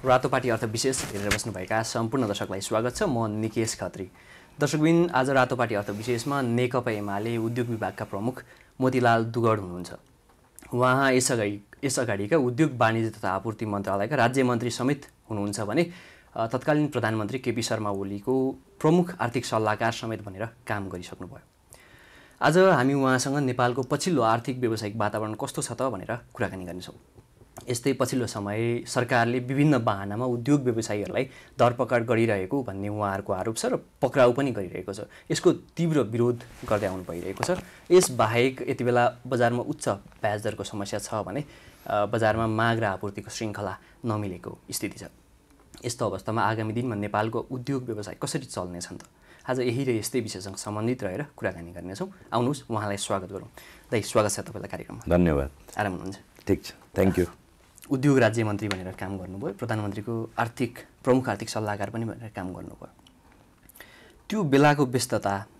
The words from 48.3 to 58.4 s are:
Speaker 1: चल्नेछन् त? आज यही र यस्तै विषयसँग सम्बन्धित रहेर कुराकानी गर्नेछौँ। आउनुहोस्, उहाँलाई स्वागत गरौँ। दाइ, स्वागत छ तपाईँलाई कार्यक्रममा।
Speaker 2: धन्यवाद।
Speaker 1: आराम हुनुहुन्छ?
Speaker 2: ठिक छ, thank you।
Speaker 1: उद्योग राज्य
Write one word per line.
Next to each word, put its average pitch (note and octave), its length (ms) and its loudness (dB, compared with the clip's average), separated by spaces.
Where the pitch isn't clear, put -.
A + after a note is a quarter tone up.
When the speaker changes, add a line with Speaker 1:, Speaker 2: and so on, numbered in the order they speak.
Speaker 1:
चल्नेछन् F2+ 520 -8
त? - 40 -14
आज C3 100 0
यही B2 240 0
र B2+ 60 0
यस्तै A#2 300 0
विषयसँग G2+ 360 -8
सम्बन्धित G#2+ 480 -2
रहेर G2+ 220 -4
कुराकानी F2 340 -6
गर्नेछौँ। F#2 380 -8
आउनुहोस्, B2 380 0
उहाँलाई G#2 260 -2
स्वागत G2 320 -4
गरौँ। F#2+ 200 -10
दाइ, A2 100 2
स्वागत G#2+ 280 2
छ - 100 -4
तपाईँलाई G2+ 280 -10
कार्यक्रममा। - 500 -2
Speaker 2:
धन्यवाद। D2 320 4
Speaker 1:
आराम G#2 140 0
हुनुहुन्छ? F#2+ 280 -8
Speaker 2:
ठिक G2 160 2
छ, - 100 -14
thank F#2+ 240 4
you। F2 100 2
Speaker 1:
उद्योग C3+ 280 4
राज्य A2+ 240 4